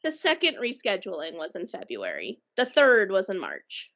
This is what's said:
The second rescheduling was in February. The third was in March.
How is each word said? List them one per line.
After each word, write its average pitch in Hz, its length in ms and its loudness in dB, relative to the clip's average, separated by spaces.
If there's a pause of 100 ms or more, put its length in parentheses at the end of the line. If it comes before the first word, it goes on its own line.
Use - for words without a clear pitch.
The 311 80 0
second 330 460 2
rescheduling 190 800 -4
was 165 220 -10
in 175 100 -8
February. 95 760 -8 (160)
The 247 100 2
third 247 440 6
was 190 200 0
in 190 80 -4
March. - 580 -12